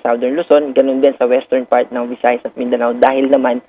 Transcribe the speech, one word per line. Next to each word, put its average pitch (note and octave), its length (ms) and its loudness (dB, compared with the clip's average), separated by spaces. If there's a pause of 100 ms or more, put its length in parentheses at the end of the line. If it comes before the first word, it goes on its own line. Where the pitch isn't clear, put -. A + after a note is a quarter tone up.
Southern B2 320 0
Luzon, D3 400 0
ganun C3+ 240 0
din C#3 160 2
sa B2+ 80 0
western B2+ 400 0
part B2 240 0
ng B2 160 -6
Visayas A#2+ 400 -4
at - 80 -8
Mindanao B2 400 -2
dahil C3 400 2
naman B2+ 360 0